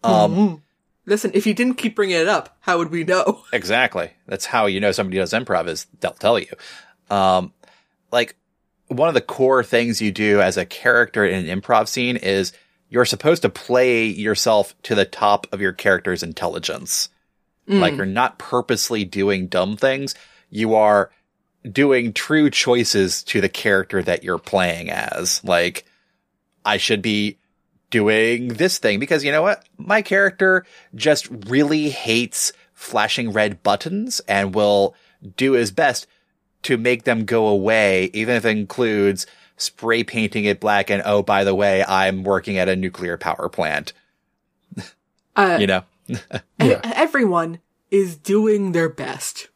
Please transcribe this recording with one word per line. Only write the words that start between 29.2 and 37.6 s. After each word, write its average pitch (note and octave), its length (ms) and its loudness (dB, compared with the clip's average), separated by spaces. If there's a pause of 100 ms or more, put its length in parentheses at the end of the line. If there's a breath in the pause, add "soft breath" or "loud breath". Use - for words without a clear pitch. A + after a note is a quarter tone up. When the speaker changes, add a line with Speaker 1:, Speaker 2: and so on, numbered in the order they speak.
Speaker 1:
you C#3+ 80 -2
know D#3 100 2
what? G3 220 -2 (140)
My G#3 240 -2
character F#3+ 640 0 (300 soft breath)
just C#3+ 340 0 (180)
really D3 440 2
hates A#2 600 -2 (220 soft breath)
flashing A2 580 -2
red G#2+ 320 0
buttons F#3+ 640 -2
and G2 260 -2
will G2+ 420 2 (420 soft breath)
do C3+ 160 2
his A#2 180 2
best C3 360 0 (560)
to B2+ 140 0
make B2 280 0
them A2+ 200 0
go A2+ 220 2
away, G2 680 2